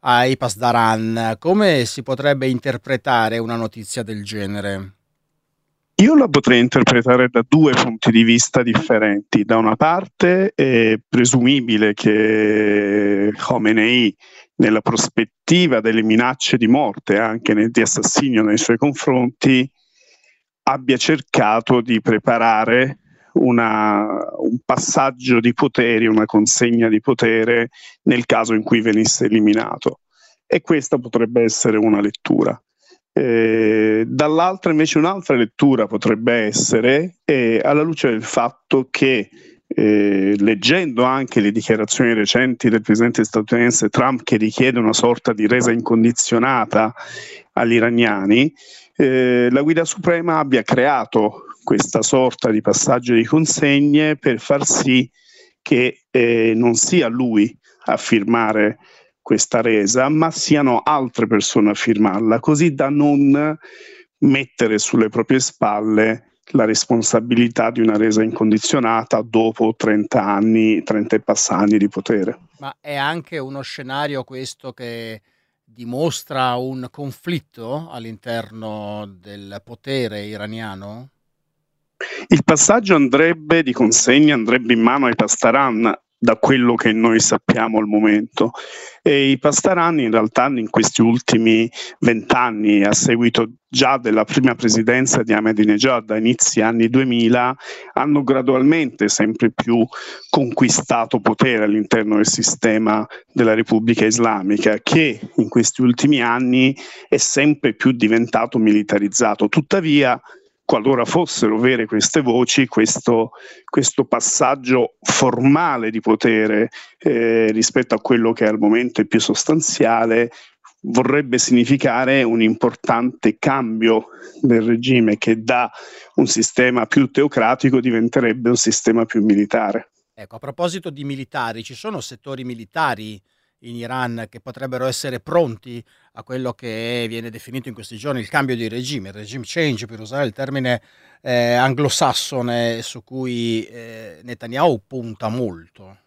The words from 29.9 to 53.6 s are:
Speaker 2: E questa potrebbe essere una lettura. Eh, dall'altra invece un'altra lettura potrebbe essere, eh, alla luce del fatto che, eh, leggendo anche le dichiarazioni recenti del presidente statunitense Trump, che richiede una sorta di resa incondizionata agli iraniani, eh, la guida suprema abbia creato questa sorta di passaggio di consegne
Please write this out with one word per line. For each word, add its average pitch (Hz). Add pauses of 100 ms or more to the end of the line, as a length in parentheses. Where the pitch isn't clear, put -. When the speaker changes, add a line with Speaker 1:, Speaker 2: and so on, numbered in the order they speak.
Speaker 2:
E -
questa 151
potrebbe 117
essere 110
una 107
lettura. - (560)
Eh, 110
dall'altra 160
invece 156
un'altra 170
lettura 120
potrebbe 110
essere, 120
eh, 117
alla 147
luce 156
del 110
fatto 127
che, 127 (380)
eh, 101
leggendo 117
anche 131
le 104
dichiarazioni 110
recenti 120
del 110
presidente 113
statunitense 113
Trump, 127
che -
richiede 120
una 110
sorta 120
di 107
resa 120
incondizionata 113 (600)
agli 117
iraniani, 117 (440)
eh, 127
la 127
guida 165
suprema 170
abbia 131
creato 117 (180)
questa -
sorta 127
di 110
passaggio 123
di 117
consegne 151